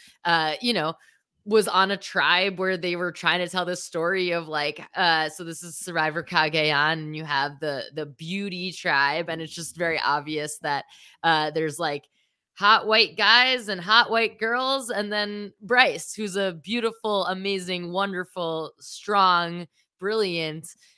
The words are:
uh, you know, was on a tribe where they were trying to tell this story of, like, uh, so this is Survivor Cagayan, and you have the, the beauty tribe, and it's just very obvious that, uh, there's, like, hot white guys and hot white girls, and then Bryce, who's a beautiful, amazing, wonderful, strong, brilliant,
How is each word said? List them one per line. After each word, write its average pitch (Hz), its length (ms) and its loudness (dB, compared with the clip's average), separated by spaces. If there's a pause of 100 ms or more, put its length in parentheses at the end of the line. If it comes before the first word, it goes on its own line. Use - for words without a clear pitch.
(240)
uh, 160 360 2
you 240 120 2
know, 165 220 0 (500)
was 208 220 4
on 190 240 4
a 196 60 0
tribe 180 600 2
where 185 200 0
they 175 180 -4
were 175 160 -4
trying 170 300 0
to 175 80 -2
tell 180 160 -2
this 175 180 -4
story 175 480 -2
of, 170 160 -2
like, 151 340 -4 (140)
uh, 160 340 2
so 165 140 -10
this 165 220 -10
is 165 120 -14
Survivor 160 460 -2
Cagayan, 156 680 2
and 156 240 -6
you 156 80 -10
have 143 340 -2
the, 143 360 -4
the 151 120 -6
beauty 180 640 -6
tribe, 156 580 0
and 160 140 -6
it's 160 100 -10
just 160 240 -10
very 165 220 0
obvious 147 600 -2
that, 143 260 -4 (400)
uh, 156 260 2
there's, 160 300 -2
like, 147 240 -2 (480)
hot 202 340 6
white 214 300 4
guys 240 520 4
and 185 120 -4
hot 214 280 4
white 226 300 0
girls, 247 520 -2
and 208 220 -4
then 208 480 -4
Bryce, 214 540 2
who's 202 220 -6
a 190 160 0 (100)
beautiful, 214 640 -2
amazing, 185 640 -4
wonderful, 180 880 -4
strong, 175 880 0 (320)
brilliant, 170 800 -4 (220)